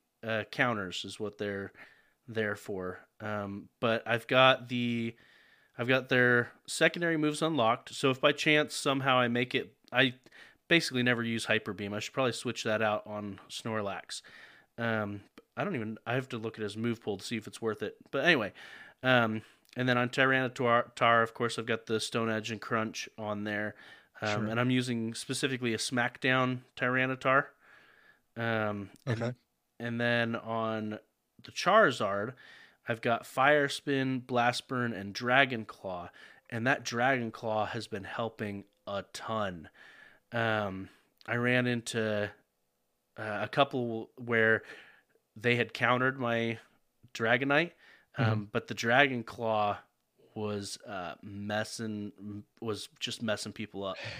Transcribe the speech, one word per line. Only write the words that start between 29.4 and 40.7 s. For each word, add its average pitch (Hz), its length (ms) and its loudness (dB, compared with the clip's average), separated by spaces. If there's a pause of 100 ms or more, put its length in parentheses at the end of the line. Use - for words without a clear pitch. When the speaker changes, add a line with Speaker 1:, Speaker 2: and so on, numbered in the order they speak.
Speaker 1:
and 117 200 -6
then 117 360 0
on 110 640 -4 (440)
the - 80 -18
Charizard, 127 840 2 (540)
I've 117 140 -2
got 117 240 0
Fire 143 420 4
Spin, 135 520 -2
Blast 123 480 0
Burn, 123 260 -2
and 98 200 -10
Dragon 123 520 2
Claw. 90 440 -10 (400)
And 117 180 -4
that 135 180 2
Dragon 120 460 0
Claw 107 340 -2
has 107 220 -8
been 98 160 -8
helping 104 600 -6 (220)
a 101 160 -4 (100)
ton. 98 560 -4 (600)
Um, 107 580 -2 (360)